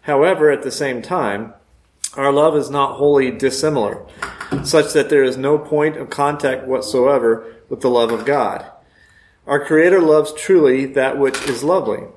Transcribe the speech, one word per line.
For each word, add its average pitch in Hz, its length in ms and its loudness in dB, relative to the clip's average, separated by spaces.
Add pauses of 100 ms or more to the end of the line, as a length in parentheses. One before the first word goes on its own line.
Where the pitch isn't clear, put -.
However, 151 480 2
at 135 120 -2
the 131 80 -6
same 127 320 -6
time, 113 500 -4 (640)
our 139 160 2
love 151 240 4
is 139 140 -2
not 139 260 -2
wholly 139 340 2
dissimilar, 127 760 -2 (580)
such 147 300 2
that 147 160 2
there 143 120 4
is 127 140 0
no 139 220 0
point 151 400 -2
of 131 100 -12
contact 143 580 -2
whatsoever 123 880 0 (140)
with 120 140 -10
the 127 80 2
love 117 200 2
of 110 140 -6
God. 127 400 -2 (800)
Our 139 160 -2
Creator 175 380 4
loves 151 320 2
truly 139 540 2
that 135 320 -2
which 135 240 0
is 127 200 -6
lovely. 139 420 -2 (120)